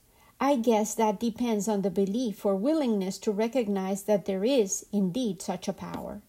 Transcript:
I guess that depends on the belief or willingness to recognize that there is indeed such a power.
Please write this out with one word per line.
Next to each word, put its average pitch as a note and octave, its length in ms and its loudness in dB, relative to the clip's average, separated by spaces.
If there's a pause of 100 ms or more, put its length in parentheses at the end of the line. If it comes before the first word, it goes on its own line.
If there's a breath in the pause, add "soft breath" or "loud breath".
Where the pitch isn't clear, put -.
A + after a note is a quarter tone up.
(400 soft breath)
I C#4 160 4
guess A3 380 2
that G#3+ 260 2
depends A3+ 480 -2
on G3+ 140 0
the G3 80 0
belief G3+ 560 -2
or G3 100 2
willingness A3 640 0
to - 120 -2
recognize G3+ 720 0
that G#3 200 2
there F#3+ 200 -2
is A#3 460 2
indeed G3+ 520 0
such F#3 260 -6
a G3 60 -4
power. - 540 -10